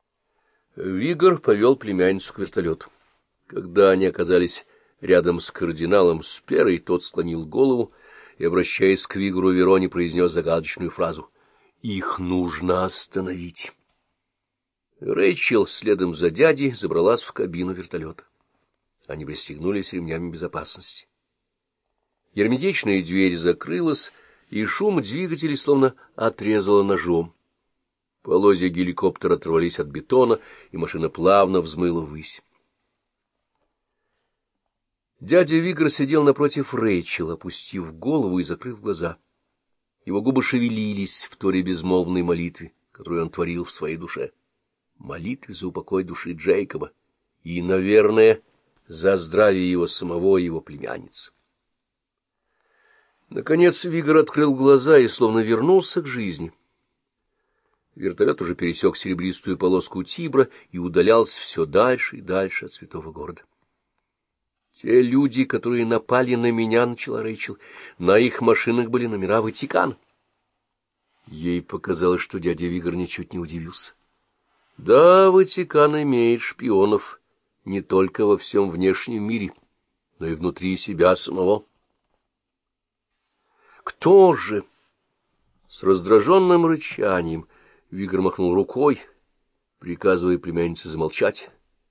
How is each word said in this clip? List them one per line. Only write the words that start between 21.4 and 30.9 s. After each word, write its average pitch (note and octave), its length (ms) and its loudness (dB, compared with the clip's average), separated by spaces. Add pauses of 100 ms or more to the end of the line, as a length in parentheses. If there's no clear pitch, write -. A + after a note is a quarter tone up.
Герметичная A2 680 0
дверь F2+ 340 0
закрылась, D3 760 -2 (360)
и - 160 -4
шум G3 380 -2
двигателей D3+ 540 -6
словно C3+ 380 2 (220)
отрезало G#2 680 2
ножом. F2 520 0 (880)
Полозья F#2 480 2
геликоптера F2+ 640 -2
оторвались E2 440 -2
от D2 100 -6
бетона, A2+ 520 0 (300)
и F2 80 -14
машина D#2+ 320 -6